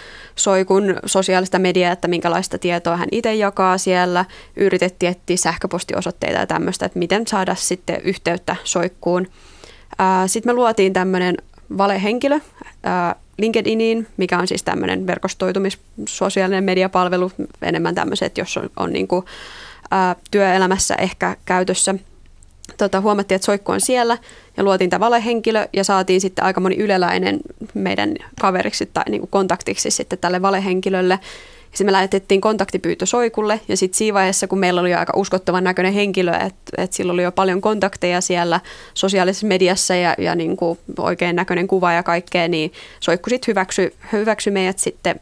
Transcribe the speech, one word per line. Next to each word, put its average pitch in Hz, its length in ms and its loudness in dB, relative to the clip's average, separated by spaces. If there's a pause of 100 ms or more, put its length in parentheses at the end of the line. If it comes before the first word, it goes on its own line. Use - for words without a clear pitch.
(360)
Soikun 190 600 2 (100)
sosiaalista 185 540 0
mediaa, 180 320 2
että 180 160 -2
minkälaista 175 500 -2
tietoa 175 400 -2
hän 175 140 -4
itse 226 240 0
jakaa 196 420 2
siellä. 180 480 2 (300)
Yritettiin 180 560 2
etsiä 180 260 -2
sähköpostiosoitteita - 1040 -2
ja 190 80 0
tämmöistä, 170 380 -2
että 185 140 -4
miten 196 280 0
saada 180 280 -2
sitten - 480 -4
yhteyttä 175 600 -2
Soikkuun. 180 640 -2 (720)
Ää, 185 280 4
sit 220 180 -2
me 240 80 2
luotiin 220 400 4
tämmönen 180 440 0 (400)
valehenkilö, 208 640 0 (440)
ää, 180 320 0 (220)
LinkedIniin, 226 720 0 (100)
mikä 180 220 0
on 180 80 -2
siis - 160 -4
tämmönen 185 440 -2
verkostoitumis-, 185 720 -2 (280)
sosiaalinen 190 560 0
mediapalvelu, 185 680 0 (300)
enemmän 170 340 -2
tämmöiset, 175 420 -2
jos 185 200 -6
on, - 200 -6
on - 160 -4
niinku, 185 320 -2 (680)
ää, 185 240 2 (160)
työelämässä 190 640 2
ehkä - 500 -4
käytössä. 185 500 0 (800)
Tota, 196 240 0
huomattiin, 202 340 2
että 185 100 -4
Soikku 202 260 0
on - 100 0
siellä 240 360 2 (400)
ja 196 60 0
luotiin 190 260 4
tää 175 100 0
valehenkilö 226 760 2
ja 196 100 2
saatiin 190 380 4
sitten 190 240 -2
aika 190 160 2
moni 190 140 2
yleläinen 185 640 0 (340)
meidän 196 400 -2 (280)
kaveriksi 196 520 0
tai - 160 -2
niinku 202 180 -4
kontaktiksi - 640 -2
sitten - 280 -4
tälle 180 220 0
valehenkilölle. 185 760 2 (520)
Ja - 60 -10
sit 190 80 2
me 208 60 4
lähetettiin 190 500 2
kontaktipyyntö 196 640 0
Soikulle 226 640 0
ja 196 100 0
sit 185 160 0
siinä 214 200 0
vaiheessa, 190 340 2
kun 190 120 0
meillä 180 220 2
oli 180 100 2
jo 170 80 2
aika 170 160 -2
uskottavan 185 480 0
näköinen 180 300 2
henkilö, 185 380 0
että 190 460 -4
et 185 160 -2
sillä 180 200 -2
oli 180 100 2
jo 180 80 0
paljon 190 300 2
kontakteja 190 600 0
siellä 175 380 0 (340)
sosiaalisessa 190 540 0
mediassa 185 480 2
ja, 175 220 2
ja 175 180 -2
niinku 170 420 -2 (200)
oikein 175 380 -2
näköinen 175 320 0
kuva 180 260 2
ja 175 100 2
kaikkea, 170 440 0
niin 170 260 -2 (260)
Soikku 175 300 -2
sit 254 180 -2
hyväksy, 196 460 0 (180)
hyväksy 214 400 0
meidät 190 280 -2
sitten - 420 -4